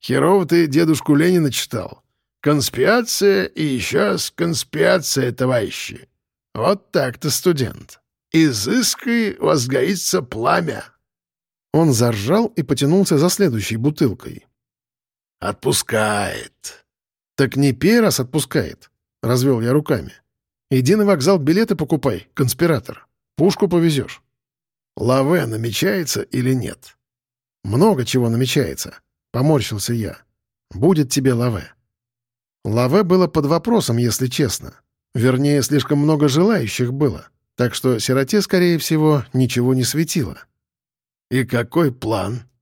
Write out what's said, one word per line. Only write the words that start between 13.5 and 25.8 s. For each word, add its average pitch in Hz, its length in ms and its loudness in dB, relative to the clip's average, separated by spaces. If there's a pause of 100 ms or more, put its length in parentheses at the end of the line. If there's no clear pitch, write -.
бутылкой. 123 720 -4 (920)
"Отпускает". - 1500 -4 (500)
"Так 135 200 0
не 139 180 2
пей, 202 260 2
раз 208 200 2
отпускает", — - 720 -4 (300)
развел 123 400 2
я 120 120 0
руками. 139 400 -2 (560)
"Иди 131 260 4
на 214 100 2
вокзал, 190 320 2
билеты 175 380 2
покупай, 135 580 -4
конспиратор. 135 720 -2 (280)
Пушку 190 320 2
повезешь". 165 540 0 (760)
"Лаве 135 480 0
намечается 117 760 -4